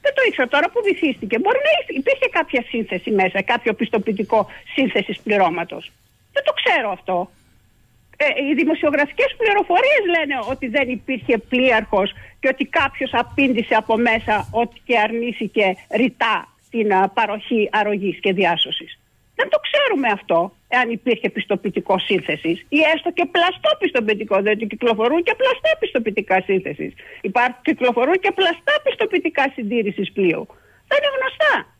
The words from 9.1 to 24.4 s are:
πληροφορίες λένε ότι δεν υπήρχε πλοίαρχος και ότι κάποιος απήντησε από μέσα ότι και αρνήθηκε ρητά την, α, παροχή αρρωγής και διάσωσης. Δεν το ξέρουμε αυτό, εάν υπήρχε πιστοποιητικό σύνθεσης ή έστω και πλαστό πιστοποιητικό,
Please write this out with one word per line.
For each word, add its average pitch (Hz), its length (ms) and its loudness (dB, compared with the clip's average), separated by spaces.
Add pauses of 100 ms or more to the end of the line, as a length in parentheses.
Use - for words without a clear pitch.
πληροφορίες 440 640 2 (140)
λένε 285 200 -2 (180)
ότι 262 140 -6
δεν 254 220 0
υπήρχε 240 480 -2
πλοίαρχος 220 720 2 (300)
και - 140 -2
ότι - 120 -4
κάποιος 277 480 -2
απήντησε 247 640 0
από 220 220 2
μέσα 220 540 0
ότι 226 340 -2
και 240 100 0 (100)
αρνήθηκε 226 600 -2 (360)
ρητά 226 340 0 (340)
την, 214 240 0
α, 190 160 4 (100)
παροχή 214 520 0
αρρωγής 202 480 0
και 196 140 0
διάσωσης. - 680 -2 (400)
Δεν 539 140 0
το 605 140 2
ξέρουμε 440 400 2 (100)
αυτό, 170 220 0 (360)
εάν 247 140 2
υπήρχε 233 400 -2
πιστοποιητικό 196 680 -2
σύνθεσης 170 580 -2 (200)
ή - 20 4 (140)
έστω 320 240 -2
και 349 80 2 (100)
πλαστό 359 340 2 (100)
πιστοποιητικό, 214 560 0 (100)